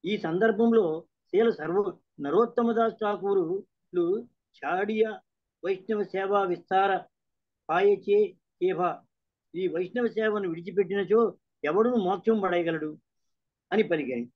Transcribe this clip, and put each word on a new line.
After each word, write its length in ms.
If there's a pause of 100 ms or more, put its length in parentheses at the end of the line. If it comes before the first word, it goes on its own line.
ఈ 140
సందర్భంలో 840 (220)
శీల 240
సర్వ-, 420 (280)
నరోత్తమదాస్ 720
ఠాకూరులు 1300 (380)
చాడియా 560 (440)
వైష్ణవ 380
సేవా 400
విస్తార 580 (680)
పాయచే 580 (360)
కేభ, 320 (600)
ఈ 140
వైష్ణవ 380
సేవను 420
విడిచిపెట్టినచో 880 (300)
ఎవడును 320
మోక్షం 440
పడగలడు 580 (760)
అని 100
పలికారు. 540